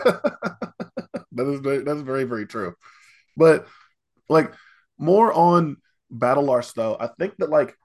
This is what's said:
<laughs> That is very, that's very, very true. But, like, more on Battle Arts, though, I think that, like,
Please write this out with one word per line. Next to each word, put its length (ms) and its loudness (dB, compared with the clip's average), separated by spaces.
<laughs> 60 2
That 140 -6
is 140 -4
very, 200 -2
that's 200 -6
very, 240 -4
very 220 -8
true. 280 -8
But, 300 4
like, 240 2
more 340 4
on 460 4
Battle 380 0
Arts, 240 -2
though, 260 -4
I 100 -6
think 320 -10
that, 100 -4
like, 340 0